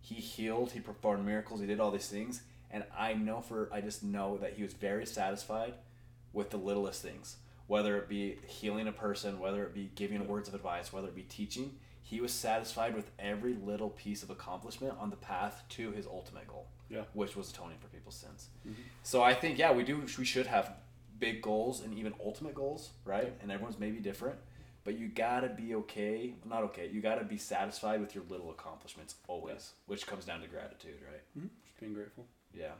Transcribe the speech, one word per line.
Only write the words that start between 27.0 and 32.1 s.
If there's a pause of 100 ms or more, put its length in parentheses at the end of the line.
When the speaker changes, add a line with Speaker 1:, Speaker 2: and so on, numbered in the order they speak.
Speaker 1:
be
satisfied
with
your
little
accomplishments (120)
always,
Speaker 2:
Yeah.
Speaker 1:
which
comes
down
to
gratitude, (100)
right? (160)
Speaker 2:
Mm-hmm. (160)
Just
being
grateful. (280)